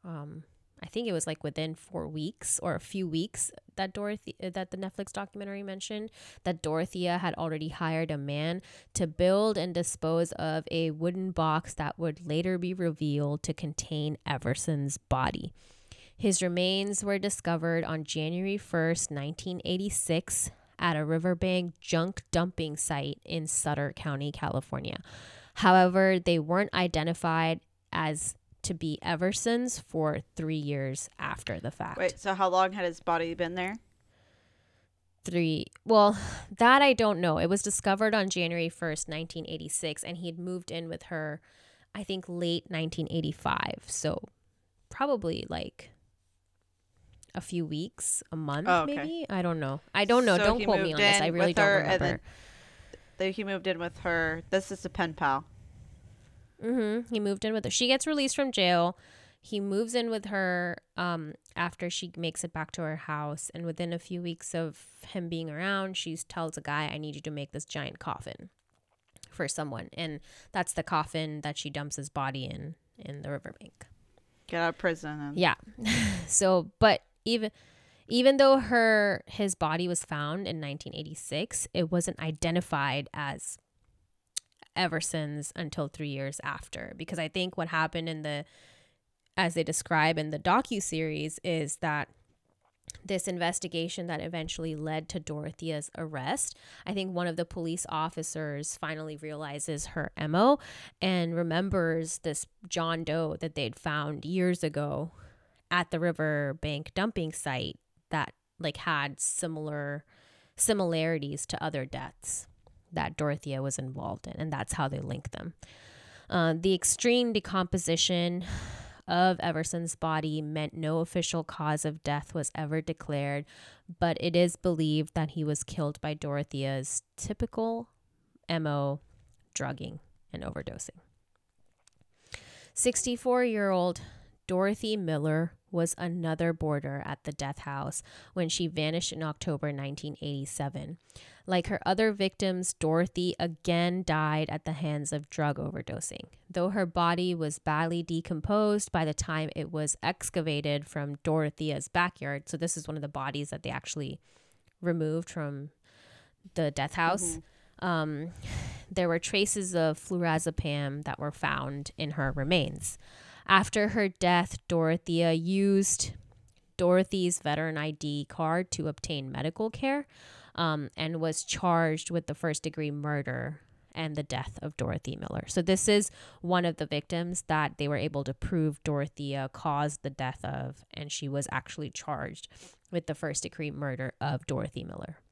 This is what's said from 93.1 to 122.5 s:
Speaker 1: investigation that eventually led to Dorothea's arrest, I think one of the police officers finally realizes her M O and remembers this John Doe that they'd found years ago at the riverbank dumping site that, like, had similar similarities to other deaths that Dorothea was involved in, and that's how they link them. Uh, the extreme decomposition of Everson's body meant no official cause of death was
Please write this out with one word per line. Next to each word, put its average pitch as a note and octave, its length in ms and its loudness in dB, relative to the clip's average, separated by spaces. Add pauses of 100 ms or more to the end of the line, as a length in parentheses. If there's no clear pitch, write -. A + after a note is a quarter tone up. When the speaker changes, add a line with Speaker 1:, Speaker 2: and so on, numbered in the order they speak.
Speaker 1:
investigation F3 800 -2
that E3 160 -4
eventually D#3+ 540 -4
led D#3 340 -4
to F3+ 100 -4
Dorothea's D3+ 800 -6
arrest, D#3 580 -4 (300)
I G#3+ 80 -4
think F#3+ 180 -2
one F3 140 -2
of E3 120 -2
the F3 60 0
police E3+ 460 -4
officers D#3 880 -4
finally D#3 400 -6
realizes D3+ 680 -6
her - 280 -4
M D#3 200 0
O B3+ 240 8 (420)
and F3 340 2
remembers E3 840 2
this - 260 -4 (240)
John E3 340 0
Doe D#3+ 360 0
that D#3+ 160 -4
they'd B2 200 -2
found D3+ 500 -2
years F3+ 380 2
ago D3 480 -2 (600)
at F3 180 2
the E3+ 100 0
riverbank D3+ 920 0
dumping F#3 400 0
site B2+ 460 -4 (320)
that, D#3 220 -2 (260)
like, D#3+ 180 -4
had C#3+ 420 -2
similar D3+ 840 -4 (520)
similarities E3 920 2
to - 160 -4
other C#3+ 200 -2
deaths - 600 -8 (440)
that D#3+ 280 -4
Dorothea C#3+ 440 -2
was C3+ 160 -4
involved C3+ 500 -8
in, - 100 -12
and - 140 -4
that's - 220 -4
how D3 140 0
they C#3+ 140 -4
link - 300 -6
them. - 220 -10 (760)
Uh, E3 280 4
the F#3+ 160 4
extreme A#3+ 600 4
decomposition F3 1120 0 (640)
of F3+ 320 6
Everson's E3 540 -2
body D#3 460 0
meant D3+ 320 -4
no D#3+ 260 0
official E3 440 -2
cause D3+ 400 -2
of D#3 180 -4
death C#3+ 320 -4
was D3+ 220 -2